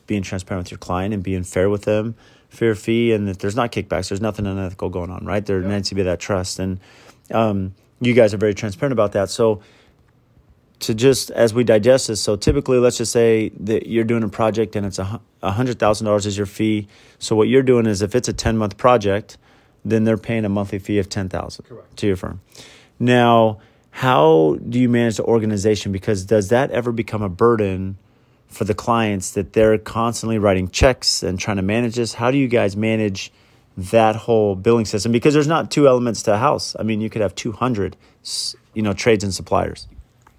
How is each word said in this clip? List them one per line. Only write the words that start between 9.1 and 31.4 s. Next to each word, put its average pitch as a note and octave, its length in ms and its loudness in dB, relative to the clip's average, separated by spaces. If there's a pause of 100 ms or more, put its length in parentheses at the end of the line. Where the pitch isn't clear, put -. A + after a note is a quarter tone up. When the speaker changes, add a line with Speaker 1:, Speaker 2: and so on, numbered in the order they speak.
Speaker 1:
that. G2 180 0
So A2 300 0 (1200)
to - 120 -4
just, A#2+ 380 2
as A2+ 240 2
we B2 100 2
digest A#2 440 4
this, G#2+ 120 -4
so G#2+ 160 -2
typically, B2+ 420 0
let's A#2+ 200 2
just A2+ 120 -4
say A2+ 400 2 (100)
that G#2 260 -2
you're A2+ 180 0
doing A#2 180 0
a G#2+ 60 -4
project A2 480 -2
and G2+ 80 -2
it's F#2+ 140 -8
a F#2+ 60 -6
hu-, G2+ 160 -8 (220)
a F#2 100 -4
hundred A#2+ 260 -2
thousand G#2+ 260 2
dollars G#2 220 2
is G2+ 100 -4
your G#2 80 -4
fee. G#2+ 420 -2 (320)
So - 160 -4
what A2 140 4
you're C3 140 4
doing B2 240 4
is, G#2 160 0
if G2+ 120 -2
it's B2 140 0
a G#2+ 60 -4
ten-month A2 420 -2
project, G#2+ 640 0 (480)
then A2 180 2
they're A2 140 2
paying A2+ 260 -4
a G2+ 60 -2
monthly G2+ 280 -4
fee G2+ 200 -2
of G2 100 -2
ten F#2 220 -6
thousand - 340 -10
Speaker 2:
Correct. - 320 -20
Speaker 1:
to A2+ 100 -4
your F#2+ 100 2
firm. - 260 -10 (560)
Now, A#2+ 640 4 (300)
how D3+ 680 4 (100)
do A#2+ 100 -2
you B2 120 2
manage A#2 260 2
the - 80 -4
organization? G#2+ 680 0
Because F#2+ 340 -4
does G#2 220 2
that B2 240 2
ever A#2 200 -4
become A2 300 -4
a G2 80 -4
burden G2 640 0 (500)
for - 180 -8
the G2+ 100 -2
clients A2 560 -2
that F#2+ 240 -6
they're A2 240 4
constantly A2+ 580 -4
writing F#2+ 320 2
checks - 540 0
and F#2 160 -4
trying G#2 180 -4